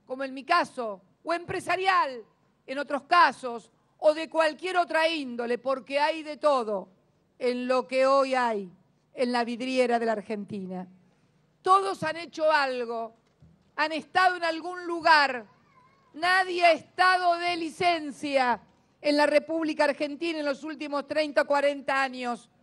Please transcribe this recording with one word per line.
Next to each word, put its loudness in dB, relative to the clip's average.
como -10
en -8
mi -14
caso, -2
o -2
empresarial -2
en -8
otros -6
casos, 2
o 6
de -6
cualquier 0
otra 2
índole, -4
porque -4
hay 0
de -10
todo 0
en -2
lo 0
que 2
hoy 2
hay -2
en -2
la 0
vidriera 0
de -4
la 0
Argentina. -8
Todos 2
han -4
hecho -2
algo, -2
han -2
estado 2
en -10
algún -6
lugar. 4
Nadie 2
ha 8
estado 2
de -2
licencia -2
en 2
la 4
República 0
Argentina -2
en -4
los -4
últimos -8
treinta 0
o -18
cuarenta 0
años. -6